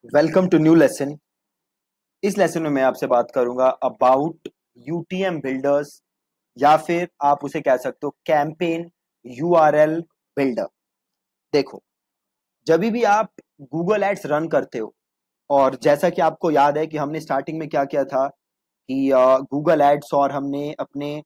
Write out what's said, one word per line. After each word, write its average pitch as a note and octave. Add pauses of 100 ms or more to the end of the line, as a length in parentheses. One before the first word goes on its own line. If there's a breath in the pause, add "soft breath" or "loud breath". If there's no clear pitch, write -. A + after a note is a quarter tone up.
Welcome D#3+
to E3
new D#3+
lesson। C#3+ (1040)
इस G3+
लेसन E3
में D#3
मैं C3+
आपसे C3
बात B2
करूंगा B2+
about C3 (280)
यूटीएम E3+
बिल्डर्स C#3+ (560)
या D3
फिर E3+ (140)
आप C#3+
उसे C#3+
कह C3
सकते C3
हो C#3 (100)
कैंपेन E3 (360)
यूआरएल D#3 (320)
बिल्डर। B2 (880)
देखो, C3+ (840)
जब E3
भी A3+
आप G#3 (300)
Google F3
Ads G3
रन D3+
करते C3
हो, G#2+ (560)
और C3
जैसा D3
कि F3
आपको D#3+
याद D3
है D#3
कि D#3
हमने D3+
स्टार्टिंग D3+
में D#3
क्या C#3+
किया C#3
था C#3 (600)
कि, C3+
अ, C3
Google D3
Ads D3
और C#3
हमने C#3+
अपने C#3+